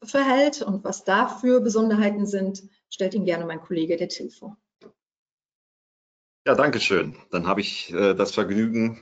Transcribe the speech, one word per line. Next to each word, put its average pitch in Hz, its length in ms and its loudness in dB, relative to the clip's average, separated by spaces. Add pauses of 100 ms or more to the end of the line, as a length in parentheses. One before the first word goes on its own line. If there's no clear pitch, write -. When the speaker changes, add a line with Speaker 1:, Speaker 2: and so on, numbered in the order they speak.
Speaker 1:
verhält 269 600 2
und 208 220 -4
was - 200 -8
da 208 220 2
für 247 340 2
Besonderheiten 208 640 2
sind, 196 360 -4 (280)
stellt 185 240 -4
Ihnen 202 100 0
gerne 170 200 0
mein 165 160 -8
Kollege, 165 360 -2
der 175 120 -4
Till, - 220 -10
vor. - 260 -20 (1900)
Speaker 2:
Ja, 139 80 6
danke 127 240 2
schön. 85 380 0 (140)
Dann 87 180 -4
habe 98 120 0
ich, - 320 -8
äh, 95 220 2
das 95 180 0
Vergnügen, 113 680 -2